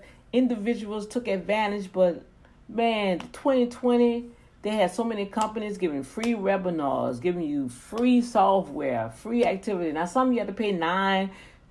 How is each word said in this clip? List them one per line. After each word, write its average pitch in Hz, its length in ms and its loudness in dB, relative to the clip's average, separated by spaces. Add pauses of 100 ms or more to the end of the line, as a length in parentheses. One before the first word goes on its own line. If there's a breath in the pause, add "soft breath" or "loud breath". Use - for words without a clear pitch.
(320 soft breath)
individuals 214 760 0
took 240 220 -6
advantage, 202 640 -2
but 185 320 2 (440 soft breath)
man, 214 500 0 (140)
twenty 262 340 2
twenty, 240 600 2 (360 loud breath)
they 208 80 -4
had 208 200 2
so 226 140 -2
many 208 220 -4
companies 214 500 -4
giving 156 260 -2
free 226 320 -4
webinars, 156 840 -2
giving 175 220 0
you 147 260 -2
free 240 540 2
software, 143 880 2
free 233 340 -2
activity. 180 480 -2
Now, 160 140 -2
some 254 260 2
you 233 60 0
have 208 100 -4
to 202 60 -6
pay 208 180 0
nine, 190 580 0 (400 loud breath)